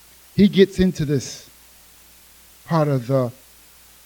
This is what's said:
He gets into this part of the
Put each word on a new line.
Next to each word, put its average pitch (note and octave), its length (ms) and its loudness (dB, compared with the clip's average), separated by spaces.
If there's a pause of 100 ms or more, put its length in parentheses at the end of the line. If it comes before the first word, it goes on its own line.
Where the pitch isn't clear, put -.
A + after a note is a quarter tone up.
(340)
He G3+ 140 4
gets F#3 320 2
into F3+ 240 -2
this - 440 -6 (1160)
part D#3 240 -2
of C3 180 -4
the B2+ 260 -2 (720)